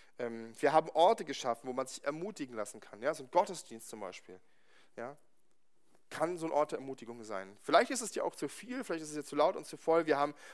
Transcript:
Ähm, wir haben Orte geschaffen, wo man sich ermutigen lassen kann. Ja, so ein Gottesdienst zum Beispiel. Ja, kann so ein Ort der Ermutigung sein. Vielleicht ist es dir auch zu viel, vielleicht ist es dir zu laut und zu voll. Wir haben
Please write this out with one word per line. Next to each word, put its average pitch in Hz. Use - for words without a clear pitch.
Ähm, 117
wir 143
haben 156
Orte 196
geschaffen, 131
wo 127
man 127
sich -
ermutigen 151
lassen 110
kann. 104
Ja, 147
so 143
ein -
Gottesdienst 175
zum 113
Beispiel. 92
Ja, 127
kann 170
so 160
ein -
Ort 147
der 147
Ermutigung 120
sein. 98
Vielleicht 180
ist 254
es 226
dir -
auch 170
zu 151
viel, 240
vielleicht 165
ist 151
es 151
dir 147
zu -
laut 151
und 151
zu 156
voll. 165
Wir 147
haben 147